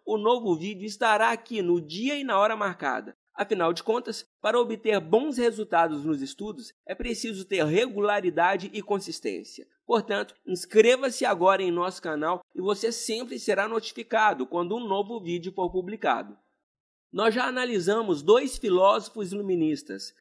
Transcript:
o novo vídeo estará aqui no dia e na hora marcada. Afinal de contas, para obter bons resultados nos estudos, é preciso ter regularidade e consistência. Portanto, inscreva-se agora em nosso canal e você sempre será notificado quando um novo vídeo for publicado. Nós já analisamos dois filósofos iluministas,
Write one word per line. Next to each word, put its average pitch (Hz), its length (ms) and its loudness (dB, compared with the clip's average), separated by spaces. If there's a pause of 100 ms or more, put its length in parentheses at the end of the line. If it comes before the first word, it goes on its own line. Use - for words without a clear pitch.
o 214 140 -2
novo 220 360 2
vídeo 185 300 -8
estará 220 460 2
aqui 226 320 -4
no 175 180 2
dia 190 340 -6
e 285 80 -6
na 233 160 0
hora 214 160 4
marcada. 175 600 -4 (200)
Afinal 185 380 0
de 170 100 -8
contas, 226 420 -4 (160)
para 220 200 2
obter 214 400 0
bons 226 380 2
resultados 175 680 2
nos 151 180 0
estudos, 165 500 -10 (140)
é 185 80 -8
preciso 220 500 -6
ter 180 200 0
regularidade 196 1080 2
e 208 80 -8
consistência. 175 840 -6 (180)
Portanto, 208 500 0 (120)
inscreva-se 233 800 4
agora 190 340 4
em 185 100 0
nosso 175 300 -2
canal 160 400 -2 (140)
e - 60 -8
você 208 320 -2
sempre 233 460 -6
será 202 280 0
notificado 220 800 -2
quando 175 300 -4
um 240 100 -8
novo 202 340 -4
vídeo 175 320 -6
for 185 160 -2
publicado. 180 680 -4 (720)
Nós 214 220 2
já 247 120 0
analisamos 220 760 0
dois 240 340 4
filósofos 196 760 2
iluministas, 160 880 -2